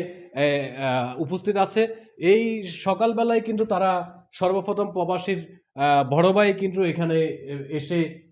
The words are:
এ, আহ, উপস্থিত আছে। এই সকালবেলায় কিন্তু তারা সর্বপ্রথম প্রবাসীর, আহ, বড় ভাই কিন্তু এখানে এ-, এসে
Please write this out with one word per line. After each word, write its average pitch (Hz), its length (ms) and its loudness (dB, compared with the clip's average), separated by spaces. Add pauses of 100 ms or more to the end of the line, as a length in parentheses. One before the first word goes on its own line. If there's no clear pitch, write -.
(360)
এ, 143 420 0
আহ, 127 420 -2
উপস্থিত 180 360 -2
আছে। 208 320 2 (300)
এই 220 440 2
সকালবেলায় 220 800 0
কিন্তু 220 240 -2
তারা 185 580 -2 (100)
সর্বপ্রথম 196 600 -2
প্রবাসীর, 175 680 -4 (160)
আহ, 139 360 4
বড় 170 220 4
ভাই 202 200 4
কিন্তু 190 300 -2
এখানে 165 380 0
এ-, 143 560 -6
এসে 151 560 -4